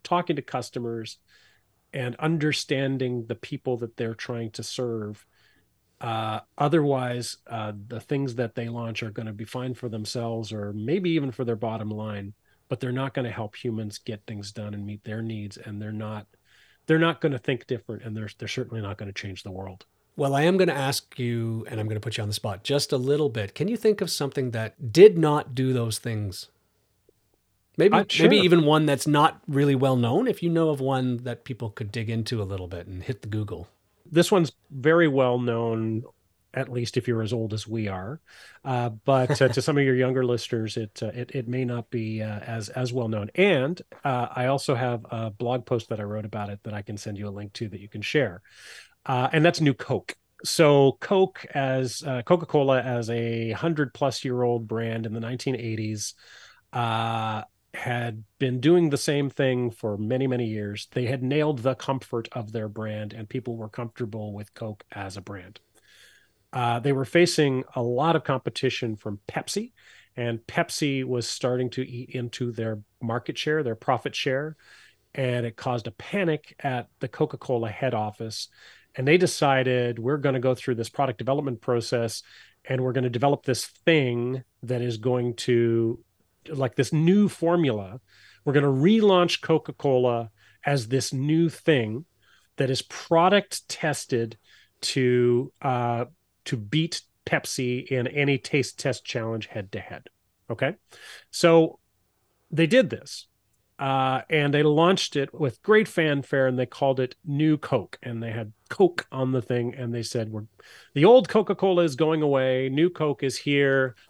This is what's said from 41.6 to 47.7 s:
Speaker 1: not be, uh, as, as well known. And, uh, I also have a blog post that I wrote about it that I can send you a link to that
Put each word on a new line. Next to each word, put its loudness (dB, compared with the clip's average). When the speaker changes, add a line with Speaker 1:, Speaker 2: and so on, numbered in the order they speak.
Speaker 1:
not -6
be, -4
uh, -6
as, -8
as -4
well -2
known. -4
And, 2
uh, 0
I 0
also 0
have -4
a -6
blog -4
post -2
that -6
I -8
wrote -6
about -8
it -12
that -10
I -8
can -10
send -10
you -8
a -8
link -12
to -8
that -12